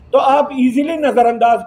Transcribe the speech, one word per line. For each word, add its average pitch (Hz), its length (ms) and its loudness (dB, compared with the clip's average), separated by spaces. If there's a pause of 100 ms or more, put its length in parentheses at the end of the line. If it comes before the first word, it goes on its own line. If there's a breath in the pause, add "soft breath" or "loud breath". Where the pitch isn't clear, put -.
(140)
तो 247 40 4
आप 285 320 0 (100)
easily 277 380 -2
नज़रअंदाज 233 680 0